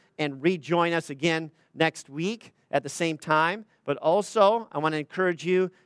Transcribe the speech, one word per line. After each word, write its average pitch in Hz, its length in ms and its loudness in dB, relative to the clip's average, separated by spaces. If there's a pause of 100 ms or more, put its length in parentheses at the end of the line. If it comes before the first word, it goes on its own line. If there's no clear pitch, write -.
(180)
and 139 240 -4
rejoin 170 500 0
us 165 160 -2
again 160 440 -4 (200)
next 160 380 -2
week 180 420 -8 (200)
at 139 100 0
the 139 60 -12
same 165 280 -4
time. 165 480 0 (200)
But 143 140 -4
also, 208 760 2
I 143 60 -6
wanna 156 180 0
encourage 170 480 -4
you 185 260 2 (160)